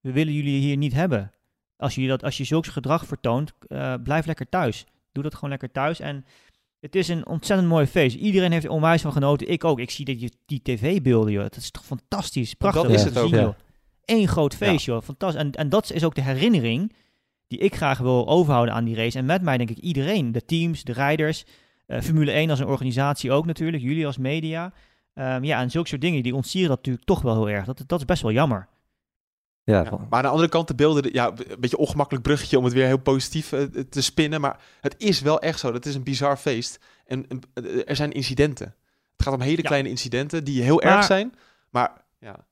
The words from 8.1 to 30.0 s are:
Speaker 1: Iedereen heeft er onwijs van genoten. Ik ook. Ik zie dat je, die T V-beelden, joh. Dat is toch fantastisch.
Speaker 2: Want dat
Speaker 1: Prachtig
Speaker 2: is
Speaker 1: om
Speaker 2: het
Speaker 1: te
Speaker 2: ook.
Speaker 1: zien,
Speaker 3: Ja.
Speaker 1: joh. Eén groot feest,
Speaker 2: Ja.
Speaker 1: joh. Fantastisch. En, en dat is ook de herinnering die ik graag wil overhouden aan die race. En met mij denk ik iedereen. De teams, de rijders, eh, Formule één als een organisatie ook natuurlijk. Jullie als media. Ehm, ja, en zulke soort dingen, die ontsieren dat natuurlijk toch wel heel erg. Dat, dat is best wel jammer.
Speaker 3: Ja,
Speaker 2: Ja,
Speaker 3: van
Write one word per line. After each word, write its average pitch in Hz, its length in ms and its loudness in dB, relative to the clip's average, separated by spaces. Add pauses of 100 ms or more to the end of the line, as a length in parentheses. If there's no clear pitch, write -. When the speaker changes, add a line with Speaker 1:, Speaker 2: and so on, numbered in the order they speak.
Speaker 1:
Iedereen 185 360 2
heeft 160 120 0
er - 60 -6
onwijs 160 320 2
van 151 100 -4
genoten. 143 360 2
Ik 170 160 -2
ook. 151 160 2
Ik 123 100 -8
zie - 140 -10
dat 131 160 -6
je, 120 100 -6 (160)
die 135 160 -4
T 123 180 -2
V-beelden, 123 520 4
joh. 101 100 0
Dat 107 140 -8
is - 140 -12
toch - 140 -18
fantastisch. - 760 -6
Speaker 2:
Want 196 160 2
dat 160 80 2
Speaker 1:
Prachtig 117 120 4
Speaker 2:
is 104 60 8
Speaker 1:
om 104 60 6
Speaker 2:
het 131 80 -2
Speaker 1:
te 123 60 2
Speaker 2:
ook. 113 80 4
Speaker 1:
zien, - 100 4
Speaker 3:
Ja. 107 60 6
Speaker 1:
joh. 104 100 -2 (500)
Eén 214 240 2
groot 147 260 2
feest, 190 300 0
Speaker 2:
Ja. 127 80 -4
Speaker 1:
joh. 113 100 -2
Fantastisch. 160 400 -6
En, 143 100 -4
en 147 160 -4
dat 208 240 2
is 156 120 0
ook 156 100 0
de 143 80 -2
herinnering 135 680 2 (560)
die - 100 -10
ik 196 160 2
graag 135 240 0
wil 123 300 2
overhouden 135 460 4
aan 117 100 -2
die 113 120 -4
race. 117 220 -2
En 131 60 -2
met 175 180 0
mij 147 140 0
denk 120 140 -2
ik 113 80 -10
iedereen. 151 540 -2
De 117 120 -2
teams, 165 400 -2
de 123 80 -6
rijders, 151 520 0 (420)
eh, 123 140 -6
Formule 156 300 2
één 156 200 2
als 139 80 0
een 135 80 -2
organisatie 131 680 -2
ook 156 140 2
natuurlijk. 160 360 -4
Jullie 151 240 -2
als 131 120 -6
media. 160 540 -6 (420)
Ehm, 131 300 -4
ja, 143 160 0
en 123 100 -2
zulke 165 180 -2
soort 139 120 -6
dingen, 156 220 0
die 123 120 -2
ontsieren 170 340 0
dat 131 100 2
natuurlijk - 280 -6
toch - 160 2
wel 117 120 2
heel 110 160 0
erg. 101 140 -4
Dat, 131 220 -10
dat 175 120 -2
is 139 60 -6
best 175 180 0
wel 110 100 0
jammer. 117 360 0 (960)
Speaker 3:
Ja, 98 180 4
Speaker 2:
Ja, - 20 2
Speaker 3:
van - 260 -6